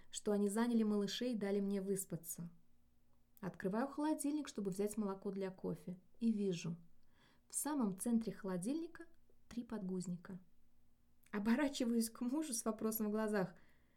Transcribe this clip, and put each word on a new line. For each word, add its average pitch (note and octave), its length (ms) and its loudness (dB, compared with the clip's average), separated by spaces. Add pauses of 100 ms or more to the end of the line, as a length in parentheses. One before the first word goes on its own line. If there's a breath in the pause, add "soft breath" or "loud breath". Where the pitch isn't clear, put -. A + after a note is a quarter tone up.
(100)
что - 220 -2
они G3+ 160 4
заняли A3+ 360 4
малышей G#3 480 2
и A3 40 0
дали G3+ 240 2
мне G3 200 0
выспаться. F3+ 680 -2 (920)
Открываю G3+ 480 0
холодильник, D4 600 0
чтобы G3 220 -2
взять G3+ 260 0
молоко G3 340 -2
для F#3+ 200 -2
кофе, F3+ 480 -6 (200)
и A3+ 140 2
вижу, F3 440 0 (760 soft breath)
в - 40 -12
самом B3 440 0
центре A3+ 340 2
холодильника C4 720 -2 (440)
три A#3+ 160 -6
подгузника. F#3 760 -4 (920)
Оборачиваюсь A#3 800 2
к - 120 -8
мужу C#4 320 0
с - 100 -2
вопросом A3 440 0
в - 20 0
глазах. G#3 420 2 (440 soft breath)